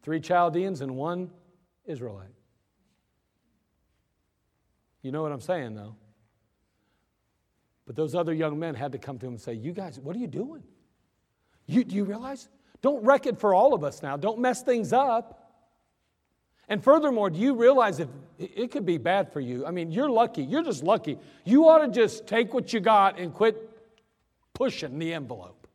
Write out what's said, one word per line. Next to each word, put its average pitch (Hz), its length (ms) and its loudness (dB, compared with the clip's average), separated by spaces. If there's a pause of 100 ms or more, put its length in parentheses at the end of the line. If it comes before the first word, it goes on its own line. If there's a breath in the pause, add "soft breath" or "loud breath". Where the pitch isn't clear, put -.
Three 156 180 -4
Chaldeans 175 600 0
and 131 160 -8
one 175 340 -6 (540)
Israelite. 110 460 -12 (2750)
You 131 100 -8
know 156 100 -4
what 151 80 -4
I'm 139 120 -8
saying, 139 320 -6
though. 107 200 -16 (1900)
But 120 100 -14
those 151 180 -4
other 170 180 -2
young 156 260 -4
men 160 160 -8
had 131 180 -8
to 135 60 -12
come 131 200 -14
to 123 80 -12
him 123 80 -12
and 110 60 -14
say, 120 120 -12
"You 117 200 -10
guys, 175 280 -14
what 151 160 -12
are 240 40 -8
you 247 60 -8
doing? 254 360 -10 (1040)
You, 220 180 0
do 190 100 -10
you 202 100 -2
realize? 247 440 -10 (320 soft breath)
Don't 262 240 0
wreck 277 220 6
it 233 120 -4
for 202 160 4
all 240 200 6
of 156 100 -4
us 135 180 -6
now. 143 140 -6
Don't 214 220 -4
mess 247 240 0
things 220 320 0
up. 240 480 0 (1300)
And 202 140 -4
furthermore, 262 480 4
do 156 80 -6
you 262 160 2
realize 233 460 4
if 151 80 -6 (300)
it, - 180 -12
it 240 160 -4
could 277 120 -6
be 170 140 0
bad 180 340 0
for 156 60 -8
you? 127 260 -6
I 156 60 -8
mean, 170 220 -6
you're 262 180 0
lucky. 226 320 0
You're 233 220 -2
just 180 180 -6
lucky. 170 340 0 (280 loud breath)
You 294 240 8
ought 320 100 10
to 302 100 2
just 220 380 0
take 233 260 0
what - 200 -4
you 226 80 0
got 196 400 4
and 175 120 -8
quit 220 380 0 (840)
pushing 156 460 -6
the 165 160 -6
envelope." 113 600 -14